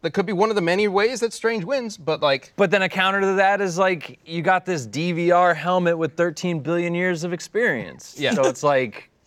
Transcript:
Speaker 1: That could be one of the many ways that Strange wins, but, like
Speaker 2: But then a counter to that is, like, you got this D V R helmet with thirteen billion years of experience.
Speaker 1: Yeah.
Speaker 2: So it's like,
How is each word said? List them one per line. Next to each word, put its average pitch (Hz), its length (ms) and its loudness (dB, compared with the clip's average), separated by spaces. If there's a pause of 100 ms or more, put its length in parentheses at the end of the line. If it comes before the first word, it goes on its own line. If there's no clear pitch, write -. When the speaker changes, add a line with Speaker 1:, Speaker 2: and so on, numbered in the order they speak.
Speaker 1:
That 165 80 -2
could 185 160 -2
be 208 60 -4
one 202 160 2
of 220 60 -2
the 202 60 2
many 180 260 2
ways 208 340 0
that 226 120 -2
Strange 226 320 -2
wins, 240 320 -6
but, 156 240 -4
like 139 340 0
Speaker 2:
But 196 140 2
then 196 140 2
a 185 60 -2
counter 190 300 0
to 196 140 2
that 196 280 4
is, 180 180 -2
like, 185 460 0
you 165 180 -6
got 185 200 2
this 165 220 -4
D 151 260 -4
V 170 200 2
R 175 240 4
helmet 170 420 0
with 160 180 -4
thirteen 170 440 -2
billion 170 340 -2
years 175 300 -2
of 175 100 -4
experience. 143 840 -4
Speaker 1:
Yeah. 143 180 0
Speaker 2:
So 139 100 2
it's 131 160 0
like, 131 480 0 (180)